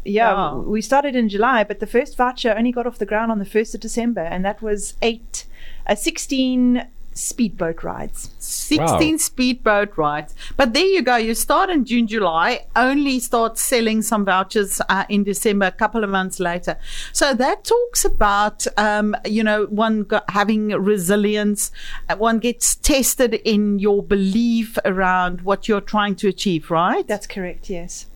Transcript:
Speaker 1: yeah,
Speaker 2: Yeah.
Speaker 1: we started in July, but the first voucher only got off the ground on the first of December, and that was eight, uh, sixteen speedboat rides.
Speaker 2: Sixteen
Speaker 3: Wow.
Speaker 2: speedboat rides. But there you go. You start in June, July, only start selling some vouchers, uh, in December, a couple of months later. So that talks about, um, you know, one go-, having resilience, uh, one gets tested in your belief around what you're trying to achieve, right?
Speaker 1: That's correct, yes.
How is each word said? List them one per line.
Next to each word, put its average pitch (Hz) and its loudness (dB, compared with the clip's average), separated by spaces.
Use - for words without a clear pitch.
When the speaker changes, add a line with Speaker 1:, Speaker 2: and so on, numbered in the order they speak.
Speaker 1:
yeah, 214 4
Speaker 2:
Yeah. 185 0
Speaker 1:
we 214 -2
started 277 2
in 233 4
July, 214 2
but 208 -6
the 208 -4
first 277 0
voucher 247 0
only 240 2
got 240 -2
off 240 -6
the 214 -4
ground 214 0
on 208 -2
the 196 -4
first 214 0
of - -10
December, 226 -2
and 180 -4
that 208 -4
was 208 -4
eight, - -4
uh, 214 2
sixteen 254 0
speedboat 170 -4
rides. 170 -8
Speaker 2:
Sixteen - 0
Speaker 3:
Wow. 311 0
Speaker 2:
speedboat 220 0
rides. 151 -2
But 262 4
there 349 2
you 381 4
go. 247 2
You 226 0
start 339 2
in 294 2
June, 233 2
July, 202 0
only 269 2
start 226 0
selling 220 0
some 208 0
vouchers, 190 0
uh, 190 0
in 202 2
December, 202 2
a 185 -4
couple 220 0
of 196 -2
months 185 -2
later. 175 -4
So 285 4
that 277 0
talks 480 0
about, 208 2
um, 208 2
you 214 0
know, 214 2
one 214 0
go-, 214 0
having 208 0
resilience, 208 2
uh, 165 -2
one 226 2
gets - 0
tested 262 2
in 208 2
your 202 2
belief 220 0
around 185 0
what 196 0
you're 202 2
trying 202 0
to 208 -2
achieve, 180 0
right? 185 0
Speaker 1:
That's 208 -6
correct, 180 -10
yes. 170 -10